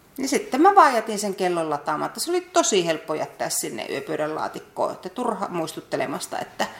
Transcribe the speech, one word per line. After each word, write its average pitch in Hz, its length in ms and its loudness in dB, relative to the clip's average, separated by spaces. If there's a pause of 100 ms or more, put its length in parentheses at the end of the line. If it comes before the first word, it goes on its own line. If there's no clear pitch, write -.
(180)
Niin 262 120 -4
sitten 254 320 0
mä 392 140 8
vaan 302 200 8
jätin 220 240 -2
sen 202 160 -2
kellon 175 340 0
lataamatta. 151 500 -2
Se 320 120 -4
oli 359 100 2
tosi 330 440 2
helppo 160 300 -2
jättää 131 340 -6
sinne 139 400 -6
yöpöydän 151 460 -4
laatikkoon, - 560 -4
että - 180 -12
turha 226 380 -2
muistuttelemasta, 151 920 -6
että - 280 -6 (120)